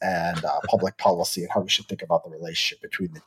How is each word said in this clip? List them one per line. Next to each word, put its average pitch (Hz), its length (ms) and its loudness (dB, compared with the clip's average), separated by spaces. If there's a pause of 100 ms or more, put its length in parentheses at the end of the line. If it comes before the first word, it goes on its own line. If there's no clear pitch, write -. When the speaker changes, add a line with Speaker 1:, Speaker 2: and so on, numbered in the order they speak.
Speaker 1:
and, 85 420 0
uh, 73 180 0
Speaker 2:
<laughs> - 60 -6
Speaker 1:
public 92 300 2
policy 90 440 2
and 87 100 -6
how 104 100 2
we 92 80 -2
should - 180 0
think - 140 -6
about 85 220 2
the 85 60 -12
relationship 82 520 -4
between 87 320 -4
the 156 140 -14